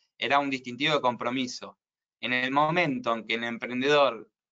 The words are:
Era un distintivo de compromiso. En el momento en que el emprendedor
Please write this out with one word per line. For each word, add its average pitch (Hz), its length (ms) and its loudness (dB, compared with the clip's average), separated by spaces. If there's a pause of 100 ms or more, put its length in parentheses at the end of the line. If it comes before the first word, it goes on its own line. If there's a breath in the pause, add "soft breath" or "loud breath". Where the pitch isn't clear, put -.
(180)
Era 127 200 2
un 143 120 0
distintivo 127 440 -2
de 143 60 2
compromiso. 120 800 -4 (420)
En 117 120 -4
el 127 200 0
momento 147 640 2
en 107 120 -8
que 113 80 -2
el 117 80 -2
emprendedor 123 880 0 (220)